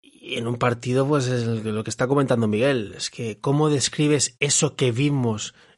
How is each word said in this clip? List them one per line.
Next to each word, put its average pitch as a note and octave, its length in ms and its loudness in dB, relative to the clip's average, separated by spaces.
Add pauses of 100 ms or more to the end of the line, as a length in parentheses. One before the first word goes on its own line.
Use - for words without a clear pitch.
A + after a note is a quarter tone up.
Y - 360 -12
en A2+ 100 -4
un A#2+ 100 -2
partido, B2 500 0
pues, C#3+ 200 2
es B2 180 -2
lo A2 380 -2
que A#2 60 -10
está B2 180 -2
comentando B2+ 400 2
Miguel. A2 480 0
Es - 140 -8
que, A2+ 320 -10
¿cómo D3 280 2
describes D3 720 0
eso C#3+ 380 0
que B2 160 2
vimos B2 600 0 (240)